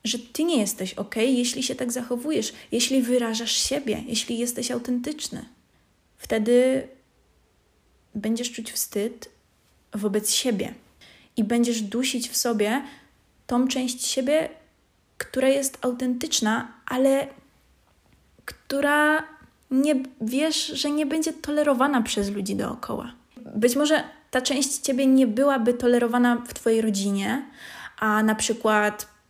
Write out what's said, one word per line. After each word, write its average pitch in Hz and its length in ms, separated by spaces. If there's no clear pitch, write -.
Że 226 140
ty - 260
nie 330 160
jesteś 196 340
okej, 240 440
jeśli 247 240
się 254 120
tak 247 180
zachowujesz, 247 600
jeśli 247 300
wyrażasz 233 540
siebie, - 500
jeśli 226 320
jesteś 240 320
autentyczny. 247 760
Wtedy 247 720
będziesz 226 360
czuć 226 200
wstyd - 580
wobec 208 380
siebie - 440
i 214 80
będziesz 233 380
dusić 240 460
w - 80
sobie 226 460
tą 254 220
część 254 380
siebie, 285 420
która 262 300
jest 269 340
autentyczna, 247 920
ale 269 400
która 294 800
nie, 262 320
wiesz, 277 460
że 294 240
nie 294 160
będzie 320 260
tolerowana 285 680
przez 202 280
ludzi 196 260
dookoła. - 560
Być 240 220
może 302 280
ta 254 100
część 269 380
ciebie 269 280
nie 262 200
byłaby 247 480
tolerowana 240 640
w - 180
twojej 226 260
rodzinie, 202 680
a 214 240
na 220 120
przykład 214 720